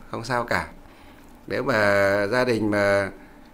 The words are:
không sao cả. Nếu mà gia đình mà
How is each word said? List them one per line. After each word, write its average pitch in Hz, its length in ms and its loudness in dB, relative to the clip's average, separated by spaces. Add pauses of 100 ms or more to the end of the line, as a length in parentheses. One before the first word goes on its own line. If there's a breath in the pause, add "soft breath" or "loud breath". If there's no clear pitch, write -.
(100)
không 113 140 -10
sao 120 200 -4
cả. 92 220 -2 (800 loud breath)
Nếu 104 160 -4
mà 101 640 2
gia 123 180 0
đình 107 260 0
mà 101 400 2 (440 loud breath)